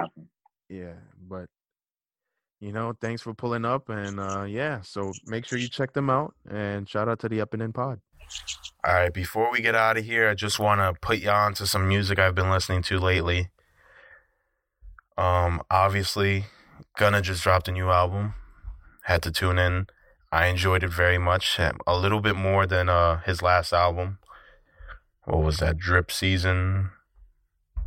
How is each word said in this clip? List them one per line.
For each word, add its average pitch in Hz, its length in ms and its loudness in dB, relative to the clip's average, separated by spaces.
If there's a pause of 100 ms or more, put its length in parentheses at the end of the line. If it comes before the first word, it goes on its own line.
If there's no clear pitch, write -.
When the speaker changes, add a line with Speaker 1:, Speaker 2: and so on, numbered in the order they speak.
Speaker 1:
happen. 82 280 -10 (420)
Speaker 2:
Yeah, 90 240 -14 (340)
but, 92 180 -12 (1120)
you 101 140 -12
know, 113 280 -4
thanks 117 220 -6
for 113 120 -10
pulling 117 320 -4
up. 135 240 -4
And, 101 280 -6
uh, 98 300 -4
yeah, 123 320 -6
so 95 320 -8 (140)
make 113 180 -8
sure 127 140 -6
you 123 100 -4
check 131 240 -6
them 139 180 -2
out. 139 240 -2 (160)
And 101 380 -6
shout 107 200 -2
out 113 120 -2
to 113 80 -4
the 110 140 -2
Up 104 100 -6
and 110 100 -6
In 110 120 -6
Pod. 123 260 -6 (840)
All 87 100 4
right, 87 180 2
before 107 400 -2
we 120 80 0
get 113 160 2
out 113 220 4
of 110 60 -6
here, 113 240 2
I 104 60 2
just 101 240 -4
wanna 101 420 2
put - 180 0
y'all 101 160 2 (120)
onto 101 200 -4
some 95 200 0
music 98 320 2
I've 92 160 4
been 92 160 0
listening 92 340 0
to 95 140 0
lately. 90 520 0 (1700)
Um, 90 520 2
obviously, 98 760 2 (500)
Gunna 101 260 4
just 90 200 -4
dropped 92 260 2
a 92 40 -4
new 92 180 -2
album. 92 440 2 (680)
Had 87 180 0
to 82 100 -4
tune 90 260 0
in. 90 280 0 (440)
I 82 160 2
enjoyed 92 360 2
it 90 80 -4
very 87 280 2
much. 90 400 0 (280)
A 87 100 2
little 98 240 2
bit 101 160 0
more 95 300 2
than, 90 220 0
uh, 85 320 2
his 87 220 -4
last 87 300 2
album. 87 460 0 (1080)
What 80 180 0
was 78 160 0
that? 80 200 0
Drip 90 320 2
Season? 92 800 0 (960)